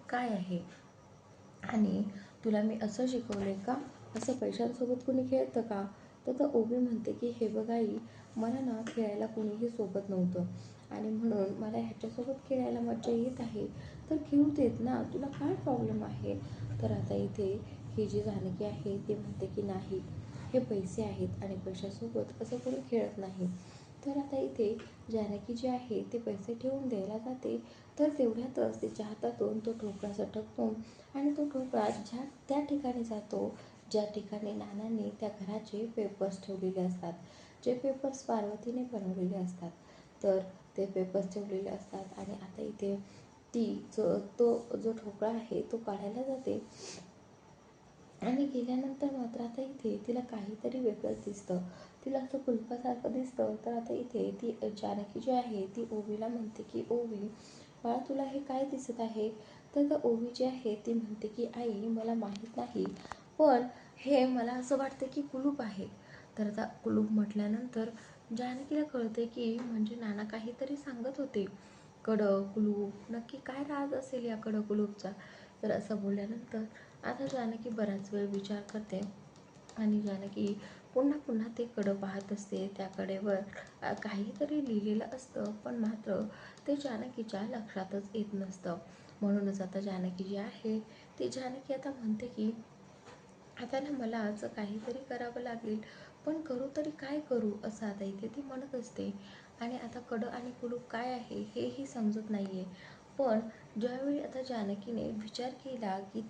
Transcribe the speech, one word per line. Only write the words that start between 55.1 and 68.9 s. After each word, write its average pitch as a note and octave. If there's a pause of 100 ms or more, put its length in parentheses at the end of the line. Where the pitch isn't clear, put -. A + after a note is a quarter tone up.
जी A#3
आहे A#3 (100)
ती A#3
ओवीला G#3+
म्हणते A3+
की, A3+
"ओवी A3+ (560)
बाळा, A#3+ (120)
तुला C4+
हे C4+
काय C4+
दिसत B3+
आहे?" A3 (460)
तर, C#4+
तर D4
ओवी A#3
जी B3+
आहे B3+ (100)
ती A#3
म्हणते G#3+
की, A#3 (100)
"आई, A3+
मला A3+
माहीत G#3+
नाही, A#3 (540)
पण B3+ (300)
हे C4
मला B3
असं B3+
वाटतं C4+
की D4
कुलूप C#4
आहे." G3 (500)
तर G#3+
आता G#3+ (180)
कुलूप G#3+
म्हटल्यानंतर G#3+ (480)
जानकीला C4
कळते A#3